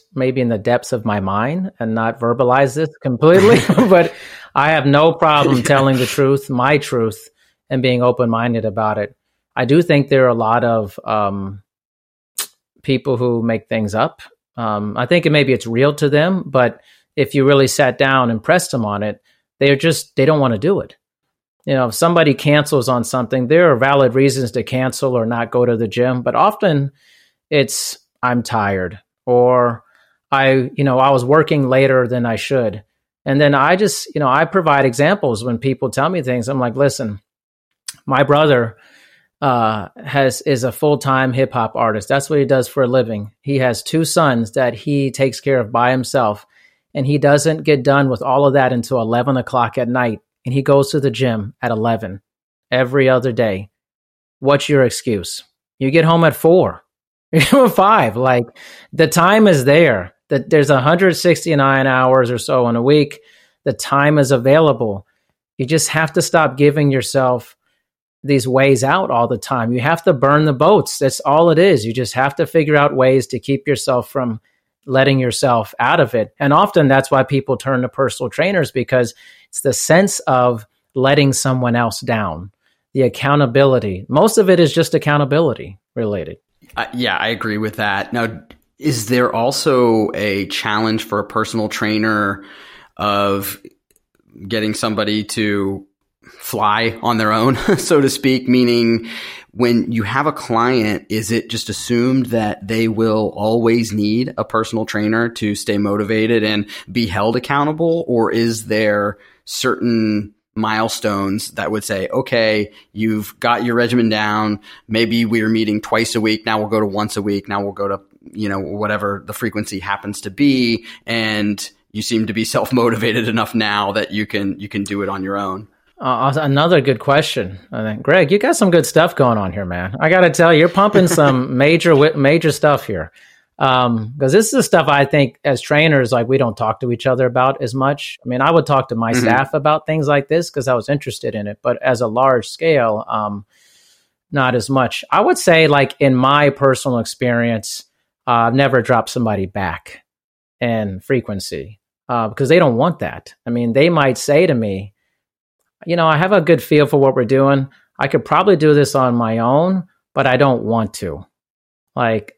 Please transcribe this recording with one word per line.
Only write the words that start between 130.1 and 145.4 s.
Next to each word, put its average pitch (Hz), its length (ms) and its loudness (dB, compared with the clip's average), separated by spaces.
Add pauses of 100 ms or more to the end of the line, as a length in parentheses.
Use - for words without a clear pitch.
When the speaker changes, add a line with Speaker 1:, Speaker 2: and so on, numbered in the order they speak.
Speaker 1:
gotta 185 180 4
tell 170 240 4
you, 156 80 6
you're 175 80 4
pumping 196 400 2
some 135 500 2
<laughs> 135 60 2
major 165 260 2
wi-, 151 260 4
major 147 360 2
stuff 147 340 0
here. 82 260 -8 (460)
Um, 123 640 0
'cause 135 120 0
this 214 140 4
is - 40 -6
the 262 120 2
stuff 160 260 2
I 139 180 2
think 139 360 0
as 131 200 -2
trainers, 147 500 2
like, 120 160 0
we 135 80 2
don't 120 200 -2
talk 110 240 -4
to 123 120 -4
each 113 140 -4
other 131 180 0
about 127 380 0
as 117 120 -6
much. 135 480 -4
I 123 60 -12
mean, 123 140 -4
I 151 80 2
would 165 160 2
talk 135 240 0
to 123 40 -6
my 113 180 -2
Speaker 2:
Mm-hmm. 123 100 2
Speaker 1:
staff 123 320 0
about 151 320 0
things 156 200 -2
like 143 220 0
this 165 220 -2
'cause 127 180 -6
I 127 60 2
was 117 160 -2
interested 127 440 -6
in 104 120 -8
it, 104 160 -12
but 123 200 -2
as 127 200 0
a 120 40 0
large 123 420 0
scale, 123 600 0
um, 104 380 -6 (840)
not 127 240 0
as 120 140 -2
much. 131 420 0
I 185 120 2
would 330 160 0
say, 160 300 4